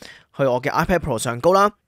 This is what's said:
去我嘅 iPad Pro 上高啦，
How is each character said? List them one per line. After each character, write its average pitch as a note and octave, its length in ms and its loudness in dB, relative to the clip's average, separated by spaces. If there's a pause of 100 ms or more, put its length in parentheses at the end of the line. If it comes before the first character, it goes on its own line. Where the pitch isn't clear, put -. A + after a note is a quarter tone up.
(380)
去 C#3+ 60 0
我 B2+ 180 0
嘅 C#3 80 -4
iPad F3 300 0
Pro B2+ 180 -4
上 A#2+ 220 -6
高 E3+ 120 2
啦， G3+ 200 4 (160)